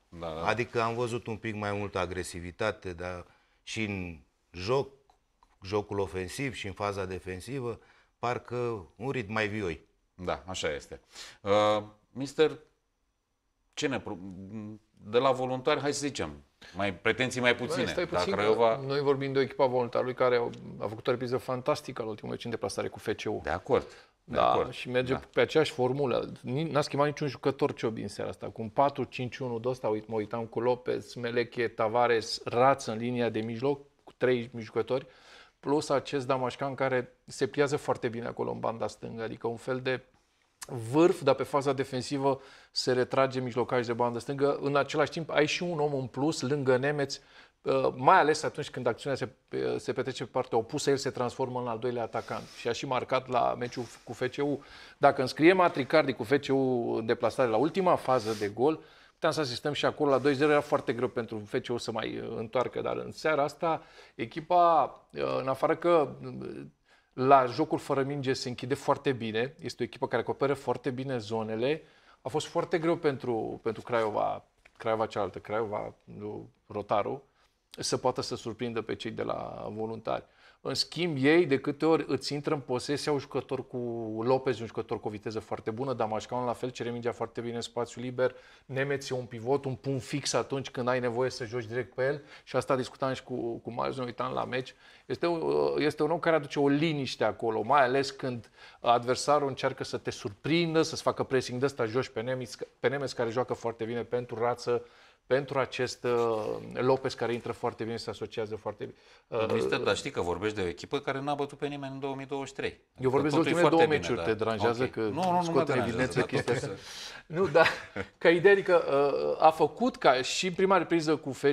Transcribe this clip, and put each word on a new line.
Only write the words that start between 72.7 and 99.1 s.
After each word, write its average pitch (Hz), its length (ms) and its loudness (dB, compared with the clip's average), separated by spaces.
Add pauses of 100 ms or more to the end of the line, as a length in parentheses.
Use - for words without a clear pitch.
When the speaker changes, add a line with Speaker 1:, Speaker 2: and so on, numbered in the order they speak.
Speaker 3:
greu 165 180 2
pentru, 120 640 -2
pentru 113 200 -4
Craiova, 107 600 0 (320)
Craiova 110 300 0
cealaltă, 104 320 -4
Craiova, 107 560 -4 (240)
nu, 107 300 -10 (180)
Rotaru, 107 560 -2 (560)
să - 180 -2
poată 123 240 0
să 127 160 -6
surprindă 113 460 -6
pe - 120 -6
cei 113 160 -6
de 110 120 -6
la 113 520 -6
Voluntari. 113 500 -4 (400)
În 135 100 -4
schimb, 160 460 -2
ei, 160 260 6
de 135 120 4
câte 143 280 -2
ori 160 220 4
îți 139 240 -2
intră 147 220 -2
în 147 60 -2
posesia 131 520 -2
un 143 60 2
jucător 127 480 -6
cu 131 120 -8 (460)
Lopez, 127 360 2
un 113 60 -6
jucător 110 340 -6
cu - 80 -6
o - 20 -6
viteză 107 300 -6
foarte - 300 -6
bună, 127 220 -2
Damașcan 117 520 -2
la 120 80 0
fel, 127 180 -6
cere 120 200 -6
mingea 120 220 -4
foarte 113 280 -6
bine 117 140 -6
în 117 60 -6
spațiu 117 420 -6
liber, 127 320 0 (320)
Nemeț 139 420 -2
e 131 60 -4
un 123 100 -4
pivot, 123 400 -2
un 131 100 -4
punct 135 280 -4
fix - 300 -4
atunci 131 380 -2
când 123 180 -4
ai 127 120 2
nevoie 123 300 0
să 123 140 -8
joci 110 200 -6
direct 117 300 -6
pe 127 100 0
el 143 180 -2 (220)
și - 120 -4
asta 131 200 2
discutam 131 360 -4
și 123 100 -8
cu, 120 360 -6
cu 113 120 -12
Marius, 135 260 -4
ne 127 80 -6
uitam 120 280 -6
la 127 120 -2
meci. 123 300 -6 (320)
Este 135 200 -2
un, 170 160 0 (360)
este 147 240 2
un 151 80 2
om 170 80 0
care 165 180 4
aduce 143 220 -4
o 143 100 6
liniște 143 560 2
acolo, 110 380 0
mai 135 200 6
ales 135 280 2
când 123 400 -8 (300)
adversarul 127 680 4